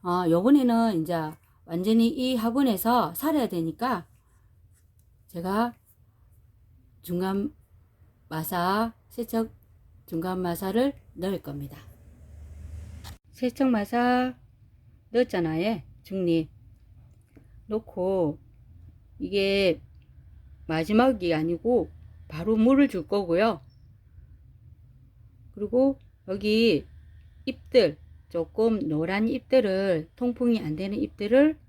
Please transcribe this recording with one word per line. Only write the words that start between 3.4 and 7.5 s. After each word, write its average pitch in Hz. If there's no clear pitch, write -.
되니까 175
제가 202
중간 190